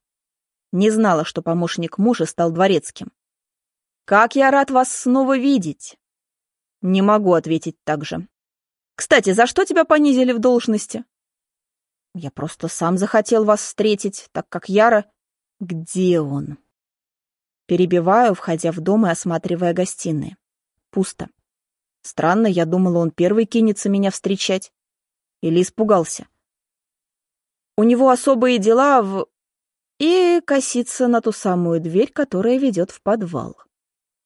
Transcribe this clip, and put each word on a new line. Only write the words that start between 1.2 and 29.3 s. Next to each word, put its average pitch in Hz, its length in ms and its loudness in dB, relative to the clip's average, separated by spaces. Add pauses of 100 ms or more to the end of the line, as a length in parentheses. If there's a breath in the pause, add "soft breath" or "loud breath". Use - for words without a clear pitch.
что - 180 -8
помощник 170 560 -4
мужа 202 280 0
стал 170 260 -2
дворецким. 175 580 -2 (960)
«Как - 320 2
я 269 160 4
рад 277 180 2
вас 254 240 0
снова 262 420 0
видеть!» 240 600 -2 (840)
Не 190 220 0
могу 202 300 2
ответить 160 500 -2
так 151 220 -4
же. 165 240 -10 (680)
«Кстати, 214 380 0
за 226 140 4
что 381 180 -2
тебя 330 200 0
понизили 277 460 2
в 233 80 -2
должности?» 233 680 -2 (1080)
«Я 156 160 -12
просто - 380 -10
сам 180 300 -2
захотел 220 460 0
вас 208 160 2
встретить, 208 720 -4
так - 180 -10
как - 200 -12
Яра...» 208 420 2 (480)
«Где 175 600 -2
он?» 143 380 -6 (1080)
Перебиваю, 180 680 2
входя 165 380 -4
в 175 80 -10
дом 196 260 2
и 170 40 0
осматривая 170 640 -4
гостиные. 170 640 -6 (520)
Пусто. - 380 -6 (720)
Странно, 185 460 0
я 170 180 0
думала, 175 320 0
он 170 140 0
первый 202 340 0
кинется 220 460 0
меня 196 200 0
встречать. 190 640 -4 (720)
Или 165 180 0
испугался. 196 640 0 (1500)
«У 214 80 2
него 247 240 4
особые 254 500 2
дела 240 440 4
в...» 190 260 -6 (680)